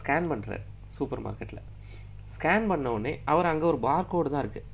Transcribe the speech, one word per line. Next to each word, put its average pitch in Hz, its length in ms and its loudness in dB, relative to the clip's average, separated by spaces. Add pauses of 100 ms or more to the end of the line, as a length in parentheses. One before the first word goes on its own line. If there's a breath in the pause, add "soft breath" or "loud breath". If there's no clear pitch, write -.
scan 165 280 2
பண்றாரு 104 280 -4 (300)
சூப்பர் 135 360 -4
மார்க்கெட்ல. 104 320 -8 (680)
scan 202 400 2
பண்ண 151 260 2
உடனே 117 320 -2
அவர் 170 220 6
அங்க 160 200 2
ஒரு 156 120 4
barcode 156 520 2
தான் 143 100 2
இருக்கு. 107 220 -4 (120)